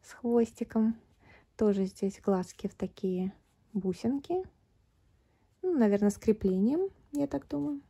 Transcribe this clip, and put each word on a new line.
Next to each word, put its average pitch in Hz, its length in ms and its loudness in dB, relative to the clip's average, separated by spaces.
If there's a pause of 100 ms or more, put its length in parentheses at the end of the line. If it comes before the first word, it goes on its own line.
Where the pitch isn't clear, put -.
с - 100 -20
хвостиком. 226 880 0 (560)
Тоже 202 280 2
здесь 190 360 -6
глазки 190 460 -2
в - 80 -6
такие 185 580 -4 (400)
бусинки. 247 720 -4 (1200)
Ну, 359 160 0
наверное, 202 320 4
с - 80 -8
креплением, 220 720 2 (240)
я 285 140 -2
так 277 220 -6
думаю. 285 420 -4